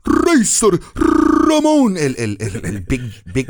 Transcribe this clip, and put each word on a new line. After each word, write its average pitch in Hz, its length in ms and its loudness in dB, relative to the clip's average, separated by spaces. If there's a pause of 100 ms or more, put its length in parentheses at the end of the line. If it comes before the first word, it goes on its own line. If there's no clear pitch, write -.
Razor 233 760 2 (680)
Ramón, 302 480 2
el, 143 220 -2
el, 107 220 -4
el, 104 260 -8
el 98 140 -6
Big, 127 200 -4 (320)
Big 131 180 -2